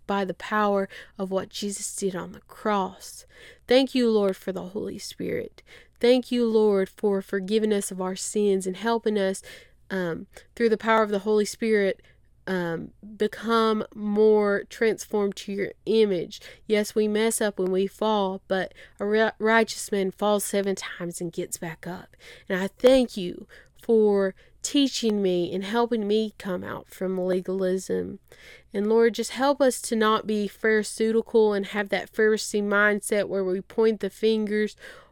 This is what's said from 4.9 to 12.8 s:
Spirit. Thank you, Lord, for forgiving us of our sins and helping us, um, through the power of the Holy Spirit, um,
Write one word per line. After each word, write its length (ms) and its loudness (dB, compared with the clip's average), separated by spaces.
Spirit. 640 -8
Thank 320 4
you, 140 0
Lord, 440 2
for 320 -2
forgiving 520 0
us 180 -2
of 100 -8
our 140 -4
sins 520 0
and 100 -4
helping 400 -2
us, 240 -2
um, 380 -6
through 140 2
the 80 2
power 260 2
of 60 -2
the 100 0
Holy 260 2
Spirit, 560 0
um, 460 -4